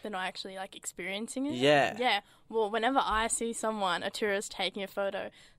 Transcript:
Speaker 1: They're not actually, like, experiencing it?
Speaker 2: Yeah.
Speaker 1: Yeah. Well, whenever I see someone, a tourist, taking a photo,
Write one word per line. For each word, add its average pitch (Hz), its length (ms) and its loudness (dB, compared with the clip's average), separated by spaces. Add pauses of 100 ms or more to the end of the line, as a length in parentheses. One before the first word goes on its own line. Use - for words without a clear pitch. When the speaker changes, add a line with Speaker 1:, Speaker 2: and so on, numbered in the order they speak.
Speaker 1:
They're 214 80 -8
not 185 160 -4
actually, 190 300 -8
like, 190 180 -10
experiencing 208 720 -6
it? 294 80 -4
Speaker 2:
Yeah. 151 440 6
Speaker 1:
Yeah. 226 220 2 (280)
Well, 214 220 2
whenever 233 320 2
I 214 260 0
see 233 240 -2
someone, 202 500 0
a 202 80 -2
tourist, 202 420 -2
taking 190 300 -4
a 190 40 -6
photo, 196 440 -4 (280)